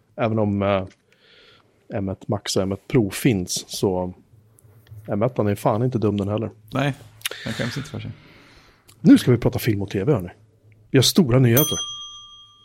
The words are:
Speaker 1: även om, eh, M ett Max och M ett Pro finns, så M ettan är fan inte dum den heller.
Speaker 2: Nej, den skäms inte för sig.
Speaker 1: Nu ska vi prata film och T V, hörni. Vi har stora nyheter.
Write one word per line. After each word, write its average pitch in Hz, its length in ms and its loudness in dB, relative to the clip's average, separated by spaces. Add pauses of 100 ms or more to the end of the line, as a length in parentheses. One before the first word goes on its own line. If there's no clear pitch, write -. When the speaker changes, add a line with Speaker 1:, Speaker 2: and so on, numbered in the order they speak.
(220)
Speaker 1:
även 110 180 0
om, 101 220 0
eh, 98 220 2 (1080)
M 98 160 -4
ett - 180 -10
Max - 280 -6
och 98 80 0
M 95 80 -4
ett - 160 -8
Pro 110 220 2
finns, 95 580 -2
så 90 460 -2 (960)
M 104 160 -2
ettan 123 240 0
är 101 80 0
fan 117 280 0
inte 127 140 -2
dum 104 200 0
den 98 100 -2
heller. 107 220 -4 (240)
Speaker 2:
Nej, 135 200 -2 (520)
den 110 80 -8
skäms 120 240 -6
inte 131 120 -10
för 107 100 -10
sig. 107 120 -12 (920)
Speaker 1:
Nu 240 140 10
ska - 140 2
vi 117 60 6
prata - 220 0
film 101 220 -2
och 95 80 -8
T 98 140 -4
V, 131 100 2
hörni. 90 160 -2 (640)
Vi 135 60 4
har 123 60 6
stora 131 360 4
nyheter. 120 380 4 (880)